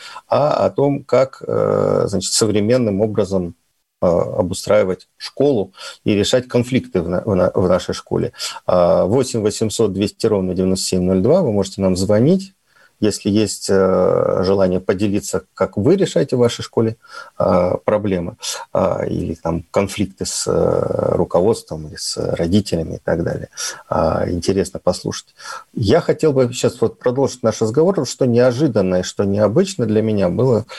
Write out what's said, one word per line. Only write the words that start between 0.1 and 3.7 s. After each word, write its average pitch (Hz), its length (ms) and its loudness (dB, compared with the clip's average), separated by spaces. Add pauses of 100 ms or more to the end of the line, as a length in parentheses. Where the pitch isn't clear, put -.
а 135 360 2
о - 60 2
том, 139 320 0
как, 131 420 0
э, - 640 0
значит, 95 260 -4
современным 104 680 2
образом, 98 560 -2 (440)